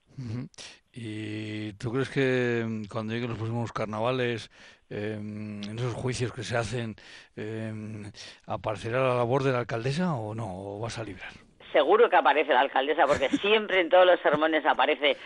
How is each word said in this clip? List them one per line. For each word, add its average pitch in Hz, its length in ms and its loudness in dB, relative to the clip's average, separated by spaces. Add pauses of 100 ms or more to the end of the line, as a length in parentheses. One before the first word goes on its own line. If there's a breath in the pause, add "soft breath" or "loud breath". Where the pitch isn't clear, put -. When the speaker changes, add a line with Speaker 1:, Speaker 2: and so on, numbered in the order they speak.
(180)
Speaker 1:
Ujú. 123 300 -8 (460 loud breath)
¿Y 107 800 -8
tú 110 180 -6
crees 135 180 -2
que, 123 580 0
mm, 110 180 -6
cuando 110 280 -6
lleguen 120 160 -4
los 117 80 -6
próximos 113 340 -4
carnavales, 117 800 -2 (400 loud breath)
em, 104 720 -8
en 104 160 -8
esos 120 140 -2
juicios 123 400 -4
que 120 100 -10
se 120 140 -2
hacen, 113 380 -4 (400 loud breath)
em, 107 760 -8 (360 loud breath)
aparecerá 113 600 -2
la 123 80 2
labor 123 280 2
de 135 100 2
la 123 60 0
alcaldesa 139 560 -2
o 107 200 -6
no? 113 140 -6
¿O 98 300 -8
vas 117 180 -6
a 113 60 -6
librar? 98 280 -12 (400)
Speaker 2:
Seguro 185 380 6
que 180 80 6
aparece 147 360 4
la 123 60 6
alcaldesa, 139 480 2
porque 135 220 2
Speaker 1:
<laughs> - 120 0
Speaker 2:
siempre 202 380 2
en 170 80 4
todos 180 180 8
los 175 140 8
sermones 156 460 2
aparece 139 500 2 (100 loud breath)